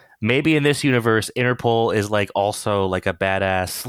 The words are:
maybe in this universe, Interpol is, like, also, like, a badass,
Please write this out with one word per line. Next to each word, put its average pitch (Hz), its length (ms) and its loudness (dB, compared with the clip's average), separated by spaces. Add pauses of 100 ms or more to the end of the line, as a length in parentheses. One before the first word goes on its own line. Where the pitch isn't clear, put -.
(200)
maybe 147 360 2
in 143 80 2
this 143 180 2
universe, 117 540 2
Interpol 117 580 0
is, 104 160 0
like, 104 240 0
also, 101 520 0
like, 92 200 -4
a 95 80 0
badass, 95 760 -2